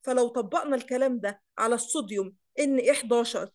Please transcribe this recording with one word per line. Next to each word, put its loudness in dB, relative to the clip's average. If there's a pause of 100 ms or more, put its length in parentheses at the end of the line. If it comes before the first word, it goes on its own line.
فلو 2
طبقنا -2
الكلام 0
ده -6 (160)
على 2
الصوديوم -4 (240)
ان 2
ايه 4
حداشر 0